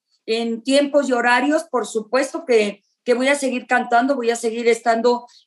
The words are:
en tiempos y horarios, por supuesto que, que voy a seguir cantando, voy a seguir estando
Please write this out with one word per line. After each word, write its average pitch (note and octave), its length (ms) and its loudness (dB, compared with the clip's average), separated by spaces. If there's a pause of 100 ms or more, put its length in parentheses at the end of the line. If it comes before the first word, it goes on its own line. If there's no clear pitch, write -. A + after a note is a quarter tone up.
(260)
en A3+ 380 -4
tiempos C#4 460 0
y B3+ 40 0
horarios, B3 500 0
por A3 240 -4
supuesto C#4 580 -4
que, G#3 380 0 (200)
que B3 120 2
voy B3+ 120 0
a C#4+ 80 2
seguir B3+ 300 -4
cantando, A#3+ 500 2
voy A#3 140 -2
a A#3 60 2
seguir A3+ 320 -4
estando A#3 580 0 (220)